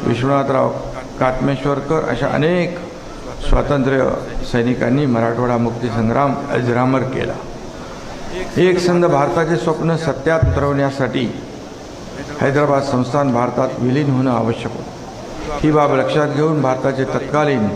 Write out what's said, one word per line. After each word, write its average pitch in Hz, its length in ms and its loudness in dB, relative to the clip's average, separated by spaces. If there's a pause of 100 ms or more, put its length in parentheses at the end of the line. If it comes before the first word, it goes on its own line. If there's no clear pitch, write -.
विश्वनाथराव 131 640 2 (500)
कातमेश्वरकर 139 880 0
अशा 127 180 -2
अनेक 175 520 0 (720)
स्वातंत्र्य 135 600 4 (440)
सैनिकांनी 123 540 2
मराठवाडा 117 500 2
मुक्ती 117 320 0
संग्राम 117 460 2 (160)
अजरामर 127 500 2
केला. 135 320 -2 (1200)
एक 180 220 4
संध 175 280 4
भारताचे 160 500 2
स्वप्न 160 400 0
सत्यात 160 440 0
उतरवण्यासाठी 139 1000 0 (1000)
हैदराबाद 139 420 2
संस्थान 131 500 0
भारतात 123 360 0 (100)
विलीन 135 320 2
होणं 131 200 2
आवश्यक 113 340 0
होतं. - 960 -10
ही 151 100 4
बाब 147 240 4
लक्षात 143 340 2
घेऊन 147 340 2
भारताचे 131 420 0
तत्कालीन 139 720 0